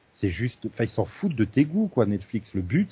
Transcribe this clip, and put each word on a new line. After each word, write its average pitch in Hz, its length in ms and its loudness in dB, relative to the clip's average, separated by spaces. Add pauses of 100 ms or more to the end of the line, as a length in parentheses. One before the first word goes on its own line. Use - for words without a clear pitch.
(140)
c'est 101 140 -2
juste, 110 380 -4
enfin, - 180 -2
ils 123 60 -4
s'en 104 160 0
foutent 185 280 -4
de 110 120 2
tes 135 180 4
goûts, 185 280 0
quoi, 117 140 4
Netflix. 104 480 -4
Le 98 60 0
but, 123 320 0